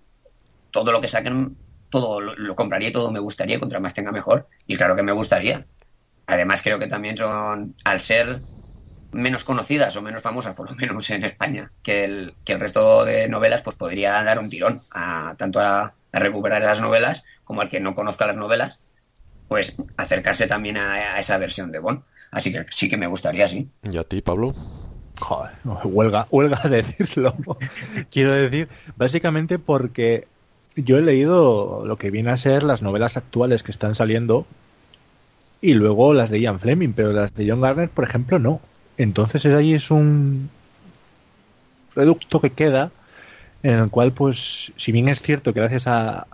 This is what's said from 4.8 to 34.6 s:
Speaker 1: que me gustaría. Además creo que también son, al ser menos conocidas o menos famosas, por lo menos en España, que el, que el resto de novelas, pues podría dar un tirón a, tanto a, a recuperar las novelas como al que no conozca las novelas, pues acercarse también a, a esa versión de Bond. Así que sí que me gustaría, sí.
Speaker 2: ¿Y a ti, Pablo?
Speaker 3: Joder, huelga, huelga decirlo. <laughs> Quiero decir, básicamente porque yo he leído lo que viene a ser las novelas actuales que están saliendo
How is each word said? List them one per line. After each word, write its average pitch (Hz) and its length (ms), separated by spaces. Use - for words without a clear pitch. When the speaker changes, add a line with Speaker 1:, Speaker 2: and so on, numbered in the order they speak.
Speaker 1:
que 101 80
me 101 80
gustaría. 104 540
Además 90 360
creo 104 180
que 104 80
también 104 300
son, 107 680
al 98 160
ser 120 420
menos 123 320
conocidas 127 540
o 104 40
menos 107 200
famosas, 113 340
por 92 140
lo 127 80
menos - 320
en 104 160
España, 101 460
que 101 220
el, 98 300
que 104 80
el 95 80
resto 110 420
de 113 240
novelas, 113 360
pues 107 120
podría 98 480
dar 110 160
un 110 100
tirón 104 420
a, 85 460
tanto 98 220
a, 101 340
a - 60
recuperar 101 420
las 107 180
novelas 113 460
como 110 180
al 101 80
que 95 100
no 95 160
conozca 104 320
las 101 100
novelas, 117 420
pues 104 280
acercarse 101 480
también 104 320
a, 101 160
a 101 40
esa 98 200
versión 90 320
de 76 80
Bond. 120 220
Así - 240
que 82 160
sí - 180
que 95 100
me 87 100
gustaría, 90 400
sí. 101 200
Speaker 2:
¿Y 92 160
a 82 60
ti, 95 180
Pablo? 107 320
Speaker 3:
Joder, 69 320
huelga, 107 460
huelga 139 400
decirlo. 127 640
<laughs> 196 380
Quiero 135 220
decir, 139 360
básicamente 160 640
porque 123 720
yo 131 240
he - 20
leído 135 840
lo 107 100
que 101 140
viene 110 180
a 127 80
ser 135 240
las 131 220
novelas 107 340
actuales 123 460
que - 80
están 107 240
saliendo 113 500